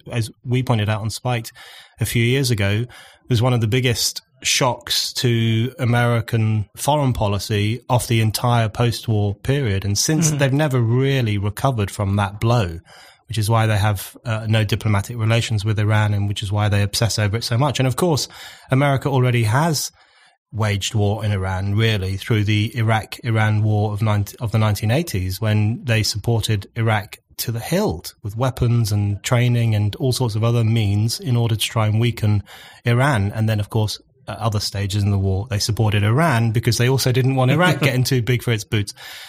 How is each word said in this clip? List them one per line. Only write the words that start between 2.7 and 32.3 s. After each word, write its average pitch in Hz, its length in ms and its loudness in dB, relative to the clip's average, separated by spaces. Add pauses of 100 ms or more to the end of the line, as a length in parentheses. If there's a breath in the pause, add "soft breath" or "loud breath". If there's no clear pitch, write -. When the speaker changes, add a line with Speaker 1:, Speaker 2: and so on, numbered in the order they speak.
Speaker 1:
was 113 120 2
one 127 120 2
of 120 80 2
the 117 60 0
biggest 127 540 0 (200)
shocks - 720 -2
to 113 640 0
American 117 880 2 (100)
foreign 139 380 0
policy 104 760 -2
of 123 180 0
the 113 140 2
entire 113 480 0
post-war 107 640 -2
period. 120 500 -2
And 101 120 0
since 156 340 2
Speaker 2:
Mm. 147 80 -2
Speaker 1:
they've 135 140 2
never 139 280 2
really 120 560 2
recovered 104 540 -2
from 101 260 -2
that 101 220 -2
blow, 104 400 0 (480 loud breath)
which 104 100 -6
is 107 120 -2
why 113 180 4
they 107 100 2
have, 98 480 -2
uh, 110 240 -6
no 110 160 4
diplomatic 104 520 -2
relations 110 460 0
with 107 160 0
Iran 107 340 2
and 101 140 0
which 101 160 -4
is 98 80 -6
why 104 160 0
they 101 160 2
obsess 104 340 -2
over 104 200 0
it 117 80 -6
so 117 120 -2
much. 135 220 0
And 131 80 2
of 123 80 0
course, 170 320 0 (420 loud breath)
America 135 400 2
already 123 340 2
has 139 480 0 (600 soft breath)
waged 104 420 -2
war 107 320 0
in 104 60 0
Iran, 95 440 -2
really, 104 420 0
through 107 260 0
the 104 340 0
Iraq-Iran 110 880 0
war 107 300 0
of 101 80 -6
ninety, 104 380 0
of 117 120 -4
the 113 80 0
nineteen 107 320 0
eighties, 95 500 -2
when 107 440 0
they 110 180 2
supported 107 720 -2
Iraq 110 420 -2 (200)
to - 140 -6
the 113 100 -6
hilt 165 520 -4 (100)
with 104 140 -8
weapons 120 540 0
and 101 320 0
training 120 500 2
and 104 220 0
all 127 160 0
sorts 120 240 -2
of 110 80 0
other 120 220 2
means 107 540 2
in 123 160 0
order 117 200 2
to 104 100 -4
try 110 220 0
and 107 120 2
weaken 110 440 0 (420 loud breath)